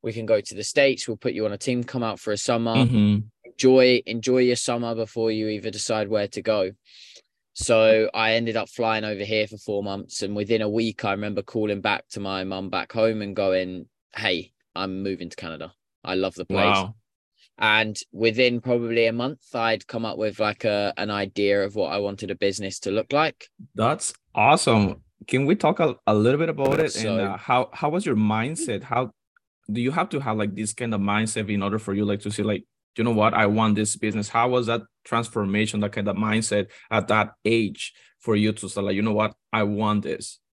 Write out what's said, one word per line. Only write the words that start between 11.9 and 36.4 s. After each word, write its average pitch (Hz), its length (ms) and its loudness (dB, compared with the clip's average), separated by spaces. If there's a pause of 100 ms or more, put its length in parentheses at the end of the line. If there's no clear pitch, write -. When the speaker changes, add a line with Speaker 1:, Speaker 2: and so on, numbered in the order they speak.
Speaker 1:
to 104 100 -10
my 95 220 -4
mum 95 260 -8
back 87 240 -6
home 110 300 0
and 101 120 -8
going, 92 520 -2 (280)
"Hey, 95 380 -4 (220)
I'm 95 300 -6
moving 87 260 -6
to - 60 -18
Canada. 80 360 -12 (300)
I 92 140 -4
love 92 180 0
the - 100 -10
place." 98 200 0
Speaker 2:
Wow. 101 320 2 (640)
Speaker 1:
And 107 400 2 (140)
within 117 480 2
probably 117 460 2
a 113 80 2
month, 131 400 -6
I'd 113 320 0
come 113 180 -6
up 104 140 -6
with, 104 200 -4
like, 107 280 -2
a, 104 320 0
an 104 120 -4
idea 101 540 0
of 101 100 -6
what 90 160 -2
I 92 60 -2
wanted 101 340 -4
a 95 40 -4
business 98 460 -4
to 98 100 -4
look 110 240 -2
like. 151 340 0 (260)
Speaker 2:
That's 120 380 0 (220)
awesome. 110 680 4 (240)
Can 135 200 0
we 165 100 4
talk - 240 0
a, 147 160 2 (100)
a 107 80 4
little 120 240 4
bit 165 120 0
about 135 300 0
it? - 120 0
Speaker 1:
So 110 240 -2
Speaker 2:
And, 101 120 -2
uh, 92 100 -6
how, 127 340 0
how 147 160 -2
was 180 160 -2
your 143 100 0
mindset? 110 680 0
How 123 300 -2 (600)
do 117 80 -2
you 127 100 0
have 160 200 -2
to 147 100 -2
have, 113 160 -2
like, 104 180 -2
this 107 200 -6
kind 117 180 -4
of 104 80 -2
mindset 107 500 -2
in 101 120 0
order 101 160 0
for 101 160 -4
you, 104 100 0
like, 101 160 0
to 101 100 -6
say, 104 120 -4
like, 104 220 -2 (300)
"You 113 100 -2
know 120 80 2
what? 107 200 4
I 110 140 4
want 107 280 4
this 107 220 0
business." 107 320 -2
How 120 220 0
was 123 160 0
that 117 160 -2 (240)
transformation, 107 760 0
that 104 120 -2
kind 104 160 -2
of 95 80 -2
mindset 107 500 0 (240)